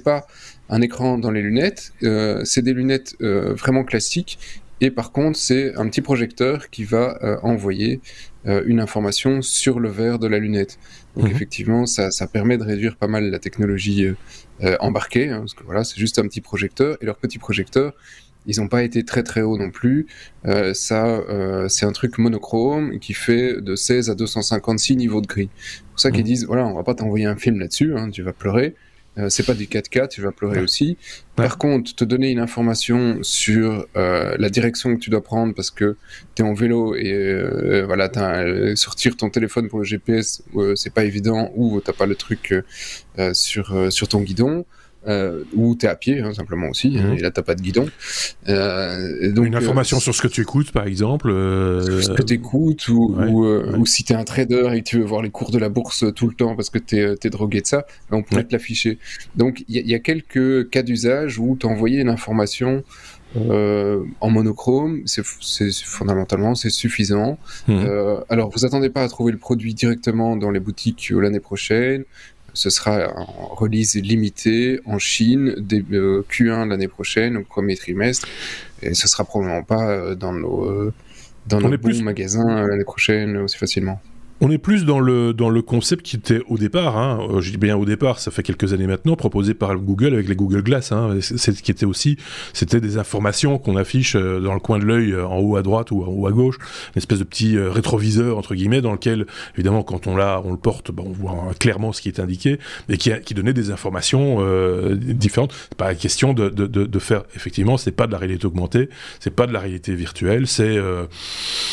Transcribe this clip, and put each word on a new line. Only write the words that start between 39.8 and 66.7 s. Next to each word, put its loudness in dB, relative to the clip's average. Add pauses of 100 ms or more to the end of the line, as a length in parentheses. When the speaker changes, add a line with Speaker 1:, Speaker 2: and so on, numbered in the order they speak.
Speaker 1:
G -2
P -2
S, -4 (120)
euh, 2
c'est -6
pas 4
évident, 0
ou 2
t'as -2
pas 0
le 2
truc, -6
euh, 4 (560)
euh, 0
sur, -2
euh, 2
sur 0
ton 2
guidon. 0 (420)
Euh, -2 (100)
ou 4
t'es 0
à 0
pied, 0
hein, -4
simplement -4
aussi, 0
hein, 2
Speaker 2:
Mhm. 2
Speaker 1:
et -4
là 0
t'as -2
pas 0
de -4
guidon. 0 (600)
Euh, -2
et 2
donc, 4
Speaker 2:
Une 2
Speaker 1:
euh, 0
Speaker 2:
information 2
sur 0
ce -2
que 4
tu -2
écoutes, 0
par 0
exemple, 0
euh, 2
Speaker 1:
ce 0
que 4
t'écoutes, 0
ou, 4
Speaker 2:
ouais, 2
Speaker 1:
ou, 6
euh, 2
Speaker 2:
ouais. -2
Speaker 1:
ou 4
si 2
t'es 2
un -2
trader 2
et 0
que -8
tu 2
veux 4
voir -2
les -4
cours -6
de 4
la 2
bourse -2 (100)
tout 0
le -2
temps 0
parce -4
que -2
t'es, 0
euh, 2
t'es -2
drogué -2
de -4
ça, 0 (240)
ben, 0
on 0
pourrait 2
Speaker 2:
Ouais. -4
Speaker 1:
te -4
l'afficher. -2 (380)
Donc 2
il -4
y 0
a, 0
il -6
y 2
a 0
quelques 0
cas 2
d'usage 0
où 2
t'envoyer 2
une 2
information, 0 (520)
euh, 2 (180)
en 2
monochrome, 2
c'est -4
f-, -12
c'est, -2 (140)
fondamentalement, 0
c'est -2
suffisant. 0 (300)